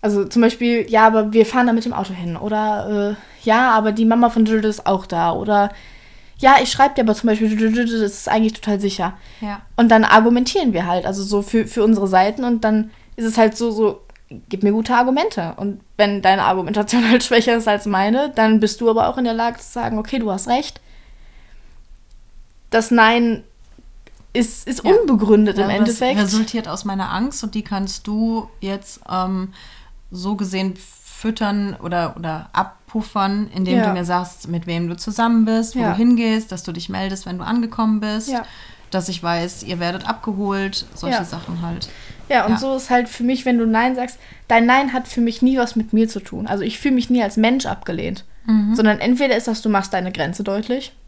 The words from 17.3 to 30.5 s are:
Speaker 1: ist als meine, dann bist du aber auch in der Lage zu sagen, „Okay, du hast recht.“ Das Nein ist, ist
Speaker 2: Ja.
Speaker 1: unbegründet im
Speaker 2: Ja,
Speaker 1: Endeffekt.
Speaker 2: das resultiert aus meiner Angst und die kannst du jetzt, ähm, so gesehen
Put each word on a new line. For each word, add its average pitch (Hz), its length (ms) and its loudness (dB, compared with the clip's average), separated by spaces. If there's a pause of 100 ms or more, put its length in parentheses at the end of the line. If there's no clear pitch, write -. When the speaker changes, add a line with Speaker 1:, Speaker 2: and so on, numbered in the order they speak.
Speaker 1:
ist 226 120 -2
als 208 180 0
meine, 214 480 0
dann 220 260 4
bist 208 200 -2
du 233 100 4
aber 226 180 2
auch - 100 -4
in 247 60 -2
der 233 100 -2
Lage 233 260 -4
zu - 100 -14
sagen, 226 280 -6
„Okay, 214 200 -6
du 220 140 -2
hast 190 160 -6
recht.“ 254 320 -4 (1900)
Das 226 200 0
Nein 233 540 4 (880)
ist, - 340 -2
ist 254 180 -6
Speaker 2:
Ja. 349 80 6
Speaker 1:
unbegründet 214 680 4
im 196 100 2
Speaker 2:
Ja, 202 80 0
Speaker 1:
Endeffekt. 226 420 2
Speaker 2:
das 202 140 0
resultiert 220 360 -4
aus 175 160 -10
meiner 190 280 -6
Angst 233 320 -6
und 214 100 -8
die 214 80 -4
kannst 196 440 -8
du 220 420 -4 (120)
jetzt, 196 400 -10 (100)
ähm, 185 420 -4 (580)
so 185 260 -6
gesehen 190 400 -4